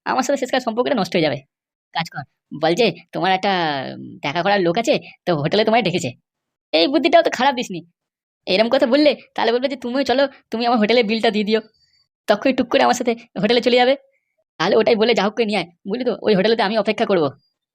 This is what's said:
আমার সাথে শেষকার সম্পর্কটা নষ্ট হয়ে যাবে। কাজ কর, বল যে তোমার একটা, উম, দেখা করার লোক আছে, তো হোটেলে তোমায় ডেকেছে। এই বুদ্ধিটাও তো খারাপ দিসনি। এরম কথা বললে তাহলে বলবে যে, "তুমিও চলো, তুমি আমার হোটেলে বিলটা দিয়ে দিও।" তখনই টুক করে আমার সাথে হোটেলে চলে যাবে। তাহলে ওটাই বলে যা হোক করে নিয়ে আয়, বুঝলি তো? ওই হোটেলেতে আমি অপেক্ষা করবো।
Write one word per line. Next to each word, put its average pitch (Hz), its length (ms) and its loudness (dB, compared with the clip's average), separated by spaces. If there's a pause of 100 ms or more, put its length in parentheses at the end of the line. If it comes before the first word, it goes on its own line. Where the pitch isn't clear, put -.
আমার 254 180 -2
সাথে 277 140 -2
শেষকার 254 240 -2
সম্পর্কটা 240 340 -2
নষ্ট 190 180 -2
হয়ে 170 100 2
যাবে। 139 140 -2 (560)
কাজ 165 160 -4
কর, 151 140 -14 (300)
বল 160 220 0
যে 233 120 2 (240)
তোমার 175 200 -2
একটা, 190 200 0 (340)
উম, 131 360 -14
দেখা 151 220 -4
করার 202 180 2
লোক 170 160 0
আছে, 240 160 0 (300)
তো 180 120 -2
হোটেলে 160 300 0
তোমায় 220 180 2
ডেকেছে। 151 260 -2 (640)
এই 320 140 2
বুদ্ধিটাও 320 340 2
তো - 120 2
খারাপ 269 220 0
দিসনি। 196 240 -6 (680)
এরম 214 220 0
কথা 269 160 2
বললে 285 260 4 (240)
তাহলে 220 160 0
বলবে 247 160 -2
যে, 269 80 -4
"তুমিও 262 280 -4
চলো, 269 240 0 (220)
তুমি 233 160 -4
আমার 240 140 2
হোটেলে 226 240 2
বিলটা 220 260 0
দিয়ে 208 160 -2
দিও।" 214 160 0 (680)
তখনই 226 260 2
টুক 262 140 -2
করে 269 160 2
আমার 240 100 4
সাথে 233 220 -4 (240)
হোটেলে 233 220 2
চলে 240 140 2
যাবে। 247 200 4 (640)
তাহলে 185 160 2
ওটাই 226 200 4
বলে 220 180 2
যা 196 100 0
হোক 202 100 0
করে 233 120 -2
নিয়ে 202 140 -2
আয়, 160 80 -6 (180)
বুঝলি 226 200 -4
তো? 233 160 -2
ওই 214 140 2
হোটেলেতে 220 280 2
আমি 214 140 0
অপেক্ষা 214 280 0
করবো। 180 220 2 (480)